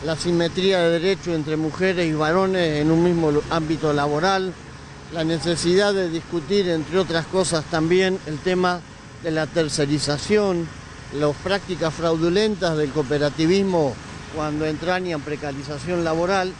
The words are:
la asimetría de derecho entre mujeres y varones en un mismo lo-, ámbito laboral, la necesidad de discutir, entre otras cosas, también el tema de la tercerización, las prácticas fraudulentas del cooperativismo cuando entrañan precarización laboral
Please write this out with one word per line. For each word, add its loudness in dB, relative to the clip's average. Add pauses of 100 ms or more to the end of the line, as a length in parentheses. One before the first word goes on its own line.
la 0
asimetría 2
de 4
derecho 0
entre -2
mujeres 0
y 0
varones 2
en 4
un 6
mismo 4
lo-, 2
ámbito 0
laboral, 0 (600)
la -2
necesidad 2
de 0
discutir, -2
entre 0
otras 0
cosas, 0
también 2
el -6
tema 0 (400)
de -4
la 0
tercerización, 0 (460)
las 0
prácticas -2
fraudulentas 2
del 0
cooperativismo 2 (420)
cuando -2
entrañan -2
precarización -4
laboral 0